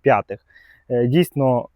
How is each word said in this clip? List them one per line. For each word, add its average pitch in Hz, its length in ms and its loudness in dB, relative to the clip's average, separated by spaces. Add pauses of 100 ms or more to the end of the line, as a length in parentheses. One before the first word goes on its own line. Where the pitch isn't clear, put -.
п'ятих. 101 400 0 (500)
Е, 120 160 0
дійсно 135 680 0